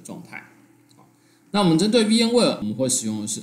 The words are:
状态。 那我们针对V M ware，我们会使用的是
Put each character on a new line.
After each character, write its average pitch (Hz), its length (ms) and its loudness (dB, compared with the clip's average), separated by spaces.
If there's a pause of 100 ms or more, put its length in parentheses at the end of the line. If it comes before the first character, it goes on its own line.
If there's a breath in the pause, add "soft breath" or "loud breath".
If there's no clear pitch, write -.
状 - 180 -16
态。 - 220 -20 (1080 soft breath)
那 208 80 0
我 196 40 4
们 160 140 4
针 208 120 0
对 226 140 4
V 220 160 2
M 233 140 0
ware， 196 240 2
我 - 40 -10
们 104 120 -6
会 131 120 -2
使 123 200 -4
用 107 160 -4
的 107 40 -8
是 113 160 -8